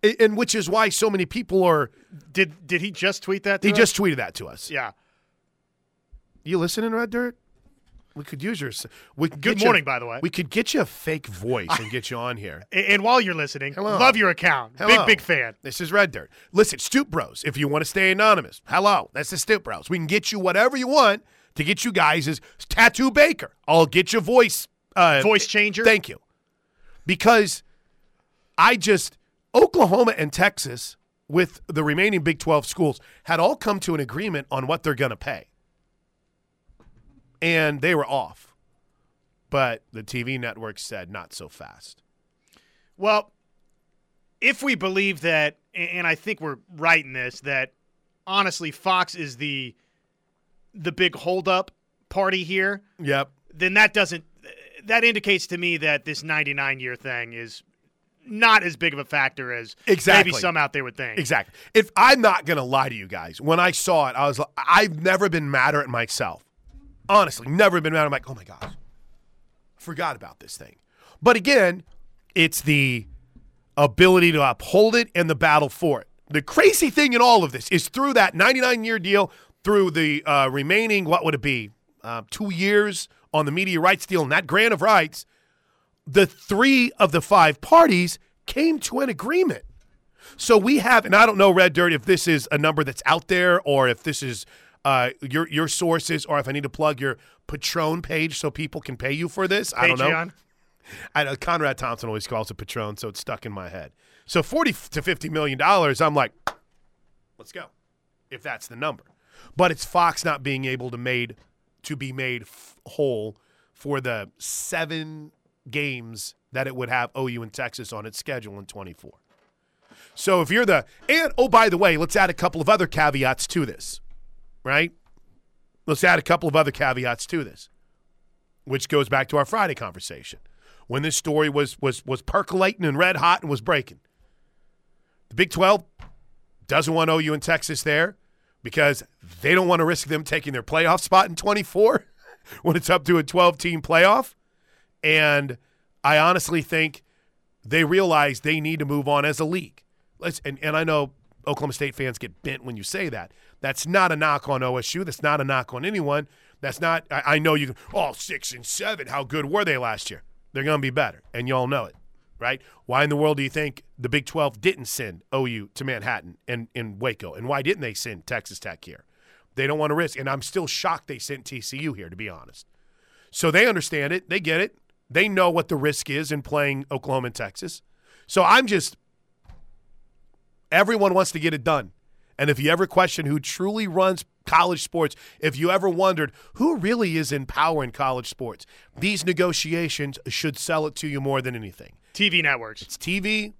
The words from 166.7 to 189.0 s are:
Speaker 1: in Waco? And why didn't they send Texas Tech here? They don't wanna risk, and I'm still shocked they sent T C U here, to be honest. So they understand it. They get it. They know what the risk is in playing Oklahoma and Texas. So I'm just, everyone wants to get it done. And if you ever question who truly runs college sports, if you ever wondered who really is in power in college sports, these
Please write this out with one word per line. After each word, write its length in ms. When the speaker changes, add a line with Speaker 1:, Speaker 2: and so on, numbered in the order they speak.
Speaker 1:
in 240
Waco? 360
And 120
why 160
didn't 200
they 120
send 320
Texas 320
Tech 260
here? 200
They 120
don't 120
wanna 160
risk, 240
and 100
I'm 140
still 240
shocked 400
they 120
sent 260
T 160
C 220
U 100
here, 160
to 80
be 120
honest. 380
So 220
they 140
understand 460
it. 160
They 120
get 200
it. 160
They 180
know 220
what 180
the 80
risk 340
is 220
in 100
playing 480
Oklahoma 360
and 80
Texas. 480
So 160
I'm 240
just, 300
everyone 420
wants 180
to 60
get 160
it 100
done. 280
And 120
if 100
you 100
ever 160
question 400
who 140
truly 480
runs 360
college 360
sports, 340
if 160
you 140
ever 180
wondered 420
who 220
really 400
is 160
in 140
power 360
in 80
college 380
sports, 360
these 280